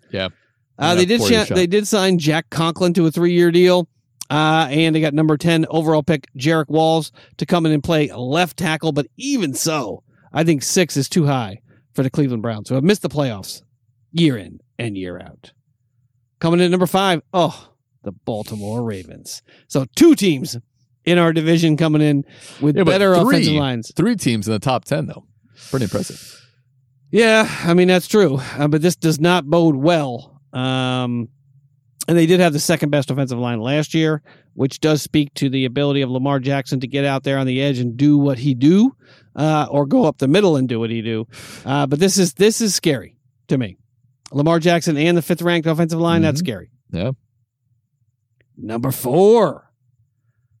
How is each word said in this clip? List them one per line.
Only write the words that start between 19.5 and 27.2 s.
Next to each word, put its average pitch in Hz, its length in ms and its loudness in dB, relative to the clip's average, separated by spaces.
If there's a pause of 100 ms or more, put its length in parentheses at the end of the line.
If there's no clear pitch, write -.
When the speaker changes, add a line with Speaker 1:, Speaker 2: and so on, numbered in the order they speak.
Speaker 2:
So - 180 -2 (100)
two 330 180 6
teams 160 420 0 (480)
in 170 140 2
our 165 160 4
division 160 440 2
coming 156 220 2
in 147 260 2 (360)
with 147 160 2
Speaker 1:
Yeah, 196 60 2
but 165 80 4
Speaker 2:
better 190 240 4
Speaker 1:
three, 170 220 2
Speaker 2:
offensive 156 180 2
lines. 131 400 -4
Speaker 1:
three 226 200 0
teams 113 320 -2
in 113 60 -2
the 107 60 -2
top 127 260 -2
ten, 151 220 -4
though. - 180 -16 (460)
Pretty 131 140 -2
impressive. - 540 -8 (680)
Speaker 2:
Yeah, 220 400 2 (140)